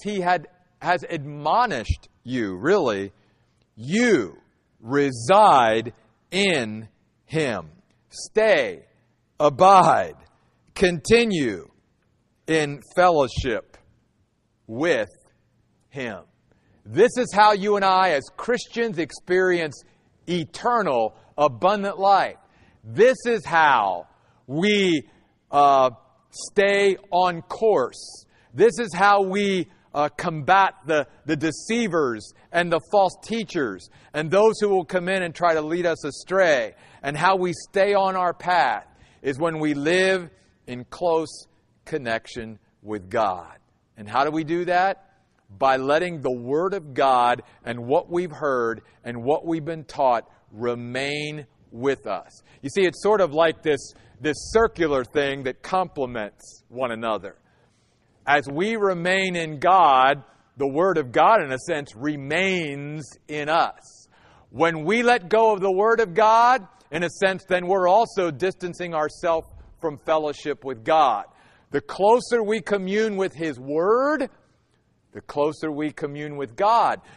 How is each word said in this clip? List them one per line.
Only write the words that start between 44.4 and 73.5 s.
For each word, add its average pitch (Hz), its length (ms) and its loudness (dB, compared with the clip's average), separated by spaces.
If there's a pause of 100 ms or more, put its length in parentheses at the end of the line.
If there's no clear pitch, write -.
do 170 200 -4
that? 180 400 -2 (540)
By 135 200 2
letting 156 420 -2
the 131 100 -2
Word 143 440 -2
of 151 180 -10
God 123 500 2 (220)
and 120 220 -8
what 160 240 0
we've 175 200 -4
heard 127 520 -2 (200)
and 120 220 -10
what 151 220 0
we've 165 180 -4
been 160 200 -10
taught 123 460 -2 (220)
remain 127 960 -6 (260)
with 127 340 -4
us. 92 360 -10 (180)
You 135 80 -10
see, 196 140 -2
it's 175 200 -2
sort 202 200 2
of 151 100 0
like 160 300 0
this, 143 320 -4 (260)
this 147 160 -2 (160)
circular 170 520 0
thing 139 400 -4
that 127 180 -8
complements 123 1080 -6
one 123 220 -6
another. 110 460 -6 (880)
As 139 200 2
we 185 300 -4
remain 185 600 -2
in 156 220 -6
God, 143 640 4 (360)
the 139 100 -2
Word 165 300 0
of 127 140 -6
God, 180 300 4
in 139 80 -6
a 131 100 -4
sense, 160 360 -8
remains 147 1120 -6 (180)
in 151 220 -8
us. - 580 -4 (440)
When 156 340 -2
we 220 180 0
let 233 280 2
go 220 240 4
of 185 80 -4
the 196 100 0
Word 220 280 2
of 190 120 -2
God, 226 560 4 (220)
in 165 140 -4
a 165 60 -4
sense, 190 380 -2
then 180 180 0
we're 180 220 2
also 190 420 2
distancing 175 640 -6
ourselves 160 540 -2 (320)
from 151 240 -6
fellowship 151 580 -4
with 123 220 -10
God. 139 400 2 (460)
The 143 100 -2
closer 233 600 0
we 214 180 -2
commune 202 560 -2
with 190 180 -4
His 151 240 -6